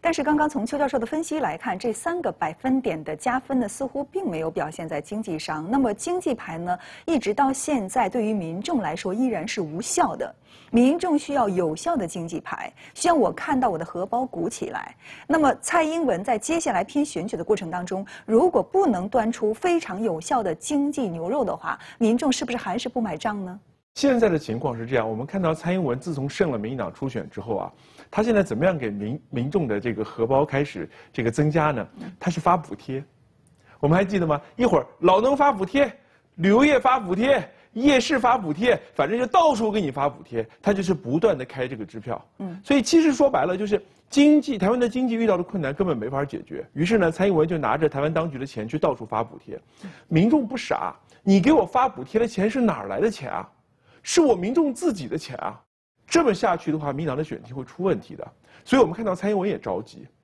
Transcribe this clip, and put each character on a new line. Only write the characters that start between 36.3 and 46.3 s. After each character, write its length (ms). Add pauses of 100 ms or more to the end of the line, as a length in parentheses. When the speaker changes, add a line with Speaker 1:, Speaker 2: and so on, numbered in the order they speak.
Speaker 2:
旅 140
游 140
业 140
发 220
补 160
贴， 340 (220)
夜 280
市 200
发 180
补 160
贴， 260 (140)
反 160
正 80
就 80
到 300
处 160
给 80
你 100
发 200
补 120
贴， 240 (160)
他 120
就 100
是 100
不 240
断 180
地 100
开 220
这 100
个 80
支 140
票。 240 (160)
Speaker 1:
嗯。 240
Speaker 2:
所 120
以 60
其 200
实 120
说 160
白 160
了， 120
就 80
是 180 (260)
经 320
济， 160
台 120
湾 80
的 100
经 200
济 80
遇 100
到 120
的 40
困 200
难 120
根 140
本 100
没 120
法 160
解 180